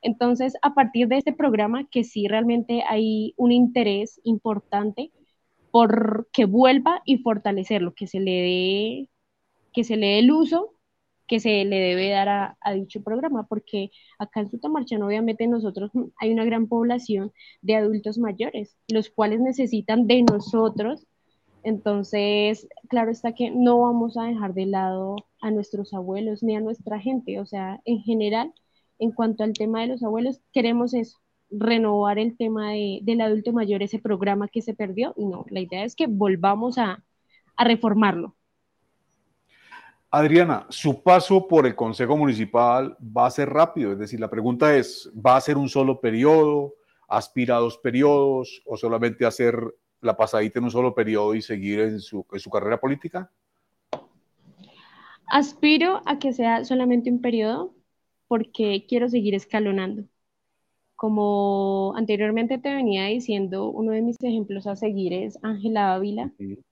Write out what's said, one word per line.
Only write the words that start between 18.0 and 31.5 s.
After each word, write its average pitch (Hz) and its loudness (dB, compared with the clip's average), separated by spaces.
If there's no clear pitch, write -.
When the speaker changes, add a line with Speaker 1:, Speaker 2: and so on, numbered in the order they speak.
Speaker 1:
mayores, 214 -6
los 220 0
cuales 214 0
necesitan 240 0
de 247 6
nosotros. 220 0
Entonces, 208 -2
claro 226 0
está 226 -4
que 240 -2
no 240 4
vamos 233 0
a 226 -4
dejar 214 -4
de 190 -2
lado 190 -4
a 220 -4
nuestros 208 -6
abuelos 196 -6
ni 220 0
a 214 -4
nuestra 220 -8
gente. 202 -6
O 202 -10
sea, 190 -8
en 233 -2
general, 220 -2
en 226 -2
cuanto 220 -2
al 214 -2
tema 220 -4
de 240 -4
los 247 -6
abuelos, 233 -4
queremos 240 0
eso, 233 -6